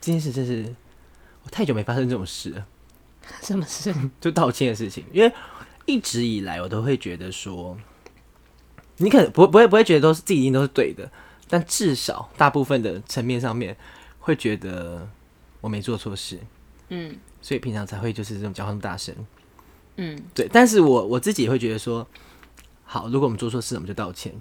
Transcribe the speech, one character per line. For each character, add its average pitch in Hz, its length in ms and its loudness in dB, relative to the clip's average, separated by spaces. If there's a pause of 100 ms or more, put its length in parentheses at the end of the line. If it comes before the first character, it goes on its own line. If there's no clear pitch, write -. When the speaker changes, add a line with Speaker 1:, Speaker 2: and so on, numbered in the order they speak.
Speaker 1:
这 - 100 -4
件 165 100 2
事 147 120 -4
真 131 140 -2
是， 117 280 -4 (680)
我 - 60 -18
太 226 140 -2
久 139 100 0
没 107 80 -2
发 120 120 -2
生 127 140 0
这 123 80 -2
种 95 100 -4
事 - 240 -10
了。 101 160 -12 (760)
Speaker 2:
什 196 140 -4
么 185 100 -2
事？ - 280 -6 (120)
Speaker 1:
<laughs> 131 140 -8
就 170 100 0
道 151 200 2
歉 127 180 0
的 117 60 0
事 107 140 -6
情。 - 240 -12
因 180 100 4
为 240 100 6 (520)
一 277 140 0
直 120 260 -2
以 110 180 -2
来 87 200 -8
我 92 60 -6
都 107 120 -2
会 127 160 0
觉 90 200 -8
得 92 140 -10
说， 90 460 -10 (1200)
你 185 120 4
可 269 100 10
能 170 120 4
不， 185 160 8
不 170 100 8
会， 233 80 10
不 190 80 4
会 220 80 8
觉 170 140 6
得 147 40 6
都 160 140 6
是， 160 80 -10
自 - 100 -2
己 156 80 4
一 127 40 4
定 135 80 2
都 135 100 4
是 139 60 0
对 - 260 0
的， - 160 -14 (380)
但 170 180 2
至 185 260 0
少 - 440 -6
大 147 120 6
部 143 140 0
分 131 180 0
的 98 200 -4
层 117 240 -6
面 123 160 -2
上 123 140 -4
面 110 220 -8 (440)
会 160 160 0
觉 107 200 -2
得 87 520 -10 (520)
我 107 80 -8
没 104 140 -4
做 113 160 -4
错 101 160 -8
事。 92 240 -12 (520)
Speaker 2:
嗯。 170 260 -10 (240)
Speaker 1:
所 - 160 -6
以 - 20 -2
平 117 160 -6
常 104 100 -6
才 104 140 -12
会 110 140 -4
就 107 100 -8
是 107 140 -10
这 98 80 -8
种 101 100 -8
讲 104 100 -8
话 104 60 -6
那 104 60 -6
么 101 40 -8
大 98 160 -8
声。 - 160 -12 (840)
Speaker 2:
嗯。 156 260 -8 (100)
Speaker 1:
对， - 200 -2
但 240 140 8
是 214 140 6
我， 127 240 6
我 117 140 -2
自 196 140 -2
己 160 100 0
也 113 80 0
会 131 80 2
觉 113 140 -2
得 110 60 -4
说， 117 280 -6 (800)
好， 104 240 -8
如 127 100 0
果 139 80 2
我 - 20 2
们 113 80 -2
做 113 140 -4
错 120 100 -4
事， 117 140 -8
我 104 60 -6
们 87 80 -12
就 101 40 -8
道 92 200 -8
歉。 92 280 -12